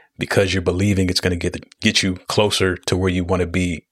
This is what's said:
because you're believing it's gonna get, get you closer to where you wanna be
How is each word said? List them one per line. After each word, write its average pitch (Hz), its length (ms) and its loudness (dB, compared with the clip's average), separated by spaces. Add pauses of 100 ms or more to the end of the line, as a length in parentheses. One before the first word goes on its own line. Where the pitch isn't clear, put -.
(180)
because 98 340 0
you're 92 80 0
believing 92 480 2
it's 90 120 0
gonna 90 160 0
get, 85 200 -4 (240)
get 110 220 2
you 95 140 -2 (120)
closer 98 480 0
to - 200 -2
where 92 140 2
you 90 140 0
wanna 90 220 0
be 87 460 -2